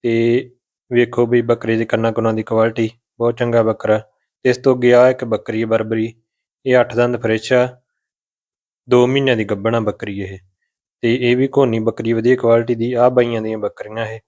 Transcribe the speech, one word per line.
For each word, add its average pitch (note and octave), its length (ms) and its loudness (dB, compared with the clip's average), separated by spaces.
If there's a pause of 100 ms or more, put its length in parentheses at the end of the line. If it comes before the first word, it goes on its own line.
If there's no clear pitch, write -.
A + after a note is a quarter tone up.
ਤੇ A#2 480 0 (420)
ਵੇਖੋ A#2+ 340 0
ਬਈ A#2+ 140 2
ਬੱਕਰੇ A2+ 360 -2
ਦੇ A2+ 80 -2
ਕੰਨਾਂ A2+ 280 -2
ਕੁੰਨਾਂ A2+ 200 0
ਦੀ A2 100 -4
ਕੁਆਲਿਟੀ, A2+ 480 -2 (280)
ਬਹੁਤ A#2 200 -2
ਚੰਗਾ A#2 240 2
ਬੱਕਰਾ। A2 360 0 (440)
ਤੇ B2+ 80 2
ਇਸ B2 80 0
ਤੋਂ C3 160 2
ਅੱਗੇ B2 200 4
ਆਹ B2 160 6
ਇੱਕ B2+ 140 -6
ਬੱਕਰੀ A2+ 380 -6
ਆ A2+ 40 -4
ਬਰਬਰੀ, A2 480 -2 (520)
ਇਹ B2 140 4
ਅੱਠ A#2 140 0
ਦੰਦ A#2+ 280 0
ਫਰੈਸ਼ A2 300 -2
ਆ, B2 260 0 (1120)
ਦੋ B2 160 6
ਮਹੀਨਿਆਂ C3+ 300 0
ਦੀ A2 80 -2
ਗੱਭਣ G#2 300 -4
ਆ A#2 60 0
ਬੱਕਰੀ G#2 400 -6
ਇਹ। F#2 180 -10 (640)
ਤੇ A#2 140 0
ਇਹ B2 220 2
ਵੀ C3+ 120 0 (100)
ਘੋਨੀ A#2 200 2
ਬੱਕਰੀ, A2+ 340 -4
ਵਧੀਆ A#2 240 2
ਕੁਆਲਿਟੀ A#2 380 2
ਦੀ। A#2 180 -4
ਆਹ B2 180 2
ਬਾਈਆਂ A#2+ 320 0
ਦੀਆਂ A2 160 -6
ਬੱਕਰੀਆਂ G#2+ 480 -8
ਇਹ। A2+ 220 -14